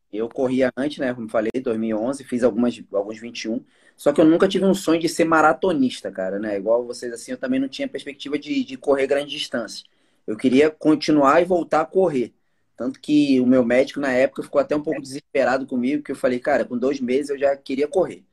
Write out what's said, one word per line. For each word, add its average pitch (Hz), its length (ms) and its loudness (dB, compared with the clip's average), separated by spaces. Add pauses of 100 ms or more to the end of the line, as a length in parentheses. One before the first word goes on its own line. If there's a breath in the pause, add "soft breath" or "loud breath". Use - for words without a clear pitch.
(120)
eu 110 160 -4
corria 127 480 0
antes, 147 220 -6
né, 127 160 -4
como 113 140 -10
falei, 113 220 -2 (120)
dois 113 160 -2
mil 113 120 -2
e 110 40 -2
onze, 127 300 -4
fiz 120 180 -4
algumas, 117 400 0 (100)
alguns 101 260 -4
vinte 117 260 -12
e 113 40 -6
um, 123 160 -4 (320 soft breath)
só 143 160 2
que 147 80 2
eu 165 40 8
nunca 170 240 6
tive 190 160 0
um 190 100 4
sonho 165 260 0
de 165 80 0
ser 165 160 0
maratonista, 156 880 2
cara, 95 300 -4
né? 107 160 -4
Igual 113 280 0
vocês, 120 280 -10
assim, 117 180 -12
eu 127 80 -8
também 131 220 -2
não 135 80 -2
tinha 139 180 -8
perspectiva 139 500 -10
de, 143 280 -4
de 135 120 -16
correr 135 300 0
grande 143 240 0
distância. 127 540 -8 (420)
Eu 110 100 -6
queria 135 340 4
continuar 151 680 4
e 175 40 4
voltar 165 380 0
a 160 40 -4
correr. 151 480 0 (420)
Tanto 123 220 -8
que 147 420 4
o 123 60 2
meu 127 160 6
médico, 127 380 2
na 143 100 -2
época, 131 320 0
ficou - 160 -2
até 139 160 2
um 151 80 -2
pouco 147 200 -6
desesperado 135 640 -2
comigo, 131 340 -2
porque 147 120 -10
eu 131 40 -8
falei, 123 220 -2
"Cara, 135 260 0
com 123 140 -6
dois 139 200 -2
meses 135 300 -2
eu 139 100 -6
já 139 160 2
queria 139 320 -4
correr." 143 460 -2